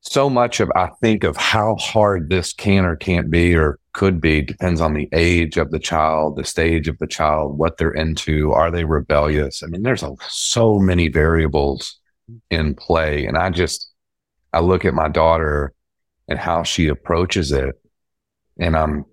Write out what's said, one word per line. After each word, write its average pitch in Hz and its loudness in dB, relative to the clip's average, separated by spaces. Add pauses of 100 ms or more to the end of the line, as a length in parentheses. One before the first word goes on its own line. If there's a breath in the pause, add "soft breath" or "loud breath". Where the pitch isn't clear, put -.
So 139 0
much 123 0
of, 101 2
I 90 2 (140)
think, 110 2
of 80 0
how 110 0
hard 98 0
this 90 -2
can 98 2
or 82 -2
can't 85 -2
be 85 4
or 78 2 (140)
could 95 0
be 76 2
depends 82 -2
on 78 0
the 76 -4
age 85 2
of 78 -2
the 80 -4
child, 78 0
the 76 -8
stage 82 0
of 69 -6
the 80 -6
child, 76 -2
what 82 0
they're 80 0
into, 78 -2
are 82 2
they 85 -2
rebellious? 76 0
I 78 -12
mean, 87 -8
there's 117 -2
a, 69 -8 (160 loud breath)
so 110 2
many 90 2
variables 76 0 (520)
in 78 -2
play. 78 -2
And 67 -4
I 90 0
just, 85 -4 (640)
I 82 4
look 90 2
at 80 0
my 78 0
daughter 80 2 (540)
and 76 -4
how 82 -2
she 80 0
approaches 82 -2
it, 67 -2 (840)
and 82 0
I'm 76 -2